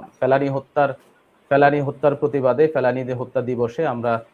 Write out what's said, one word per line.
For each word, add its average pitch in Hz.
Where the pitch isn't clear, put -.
ফেলানী 139
হত্যার, 139
ফেলানী 143
হত্যার 139
প্রতিবাদে, 135
ফেলানীদের 127
হত্যা 123
দিবসে 120
আমরা 120